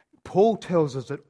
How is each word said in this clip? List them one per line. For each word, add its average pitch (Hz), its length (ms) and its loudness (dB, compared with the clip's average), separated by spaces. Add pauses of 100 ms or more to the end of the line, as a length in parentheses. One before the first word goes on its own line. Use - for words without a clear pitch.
(260)
Paul 208 320 2
tells 151 400 -2
us 127 100 -10
that 143 220 -12